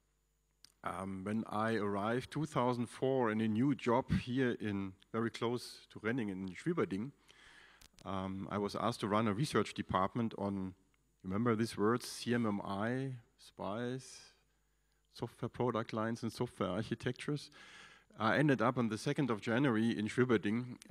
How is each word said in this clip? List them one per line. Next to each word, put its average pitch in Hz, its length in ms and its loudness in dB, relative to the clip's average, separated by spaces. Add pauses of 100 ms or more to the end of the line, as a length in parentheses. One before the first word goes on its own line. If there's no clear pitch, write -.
(800)
Um, 95 440 -6
when 107 240 -2
I 110 260 0
arrived 104 560 -2
two 147 140 -2
thousand 123 400 0
four 131 460 0
in 110 100 0
a 113 80 2
new 120 260 2
job 123 380 2
here 123 480 0
in, 98 320 -2 (180)
very 113 180 0
close 120 500 -4 (120)
to - 80 -14
Renningen 104 480 -2
in 90 80 -8
Schwieberding, 120 560 -2 (960)
um, 95 440 -4
I 95 100 -2
was 101 180 -2
asked 113 240 0
to 107 80 -2
run 110 180 4
a 104 60 4
research 110 400 2
department 101 640 0
on, 98 360 -2 (480)
remember 113 320 2
these 110 240 0
words, 110 300 2
C - 260 -4
M 120 120 2
M 101 160 0
I, 120 540 -2 (220)
spice, 123 920 -8 (840)
software - 360 -6
product 117 420 0
lines 113 320 0
and 113 80 -2
software 113 380 -2
architectures. 120 840 -4 (640)
I 107 200 4
ended 135 240 6
up 127 160 4
on 120 100 2
the 107 100 -2
second 143 320 0
of 107 120 0
January 117 580 2
in 107 80 0
Schwieberding. 117 680 2 (140)